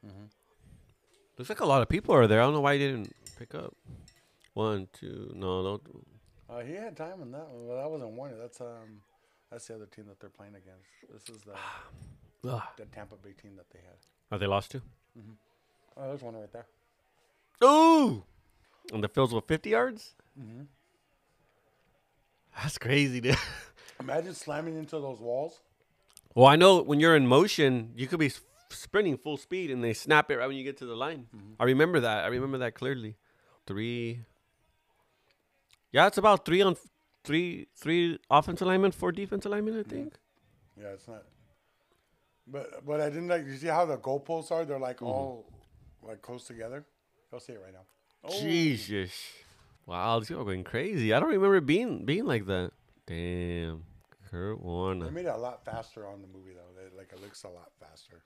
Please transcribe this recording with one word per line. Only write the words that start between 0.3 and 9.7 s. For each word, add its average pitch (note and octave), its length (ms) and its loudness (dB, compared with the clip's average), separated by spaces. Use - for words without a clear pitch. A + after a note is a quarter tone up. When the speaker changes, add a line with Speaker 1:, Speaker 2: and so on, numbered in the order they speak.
Speaker 2:
Looks B2+ 120 -14
like A3 100 -8
a - 60 0
lot C3+ 160 6
of A2+ 60 0
people G3+ 280 0
are A#2+ 100 10
there. G#2+ 140 8
I A#2+ 40 8
don't C#3 100 4
know D3+ 60 0
why C#3+ 120 2
he C#3+ 80 2
didn't C3 340 -4
pick - 160 -20
up. - 180 -12
One, G#2+ 380 -4
two, - 440 -16
no, F#2 260 -4
don't. G2+ 420 -10
Speaker 1:
Uh, A#2+ 140 -12
he C3+ 100 -14
had G#3 220 -14
time F3 260 -14
on A#2+ 80 -16
that D3+ 180 -16
one. A#2+ 200 -18
Well, B2 80 -10
that C3+ 120 -8
wasn't C#3+ 220 -12
Warner. B2+ 260 -16
That's, A#2 240 -18
um, A2+ 420 -18
that's A#2 200 -20
the A2+ 80 -16